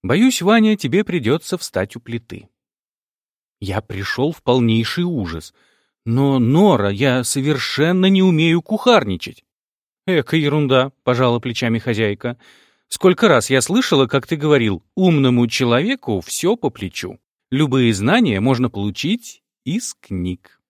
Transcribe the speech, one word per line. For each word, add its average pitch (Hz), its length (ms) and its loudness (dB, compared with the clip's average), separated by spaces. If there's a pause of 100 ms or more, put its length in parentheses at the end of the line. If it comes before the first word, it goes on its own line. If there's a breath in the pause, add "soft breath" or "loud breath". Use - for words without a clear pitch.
Боюсь, 208 400 0
Ваня, 214 340 4
тебе 175 280 -2
придется 165 540 -4
встать - 380 -6
у 117 40 -14
плиты». 113 480 -14 (1120)
Я 101 200 -4
пришел 123 520 -4
в - 100 -16
полнейший 117 640 0
ужас. 95 500 -6 (500)
«Но, 135 340 2
Нора, 127 520 4
я 123 340 0
совершенно 151 840 0
не 190 160 4
умею 165 380 2
кухарничать». 165 840 -2 (640)
«Эка 160 300 0
ерунда», 139 560 2 (100)
пожала 120 360 0
плечами 117 400 -4
хозяйка. 110 580 -4 (520 soft breath)
«Сколько - 380 0
раз 139 220 4
я 131 140 2
слышала, 151 440 0
как 135 200 -2
ты 165 100 -4
говорил, 131 480 0 (100)
умному 139 520 2
человеку 123 760 -2
все - 360 -4
по 156 120 -4
плечу. - 500 -10 (320)
Любые 127 440 2
знания 120 460 0
можно 123 280 0
получить 104 720 -6 (220)
из 180 300 -6
книг. - 760 -10